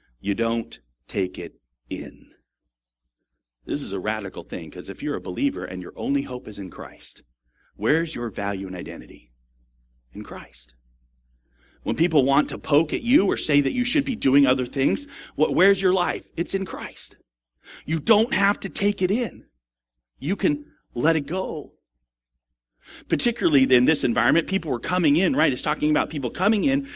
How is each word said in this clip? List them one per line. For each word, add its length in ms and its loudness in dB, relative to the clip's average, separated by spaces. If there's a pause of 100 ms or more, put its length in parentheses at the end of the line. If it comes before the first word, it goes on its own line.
(200)
You 160 -2
don't 420 -2 (300)
take 300 -2
it 240 -12 (280)
in. 440 -10 (1300)
This 160 -4
is 120 -8
a 60 -4
radical 440 -6
thing, 280 -8
'cause 180 -10
if 120 -12
you're 140 -2
a 60 -4
believer 420 -2
and 180 -6
your 140 -10
only 280 -2
hope 240 -8
is 120 -10
in 100 -8
Christ, 520 -14 (540)
where's 380 0
your 160 -4
value 380 -4
and 80 -8
identity? 560 -12 (840)
In 100 -10
Christ. 500 -16 (1080)
When 120 -2
people 280 4
want 260 2
to 80 -8
poke 360 0
at 80 -4
you 240 4
or 120 0
say 240 2
that 120 -2
you 100 0
should 220 0
be 100 -2
doing 300 4
other 200 2
things, 420 -2 (280)
what, 180 2
where's 280 4
your 120 4
life? 300 -2 (140)
It's 160 -2
in 120 -2
Christ. 500 -12 (680)
You 140 0
don't 340 4
have 280 2
to 80 -4
take 320 0
it 100 2
in. 340 -2 (720)
You 160 -2
can 300 0 (280)
let 220 2
it 100 -2
go. 480 -6 (1400)
Particularly 540 2
in 220 6
this 180 2
environment, 440 2
people 240 -2
were 80 -2
coming 360 2
in, 200 2
right? 160 4
It's 100 -4
talking 280 0
about 200 2
people 200 -4
coming 360 2
in 300 0